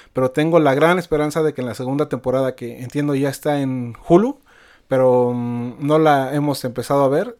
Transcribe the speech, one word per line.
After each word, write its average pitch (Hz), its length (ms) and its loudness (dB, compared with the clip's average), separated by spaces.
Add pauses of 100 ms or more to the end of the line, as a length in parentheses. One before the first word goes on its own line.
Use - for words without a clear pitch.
(120)
pero 131 180 0
tengo 160 300 2
la 139 140 4
gran 165 240 4
esperanza 151 440 -2
de 156 100 0
que - 80 -10
en 127 80 -4
la 113 60 -8
segunda 139 340 -6
temporada, 131 460 -2
que 120 260 -14
entiendo 147 340 -4
ya 139 140 -2
está 143 320 -4
en 127 360 -6 (120)
Hulu, 208 300 4 (500)
pero, 123 440 2
mm, 120 540 -6
no 151 120 2
la 143 360 2
hemos 147 300 -2
empezado 131 400 0
a 135 40 4
ver, 196 320 -2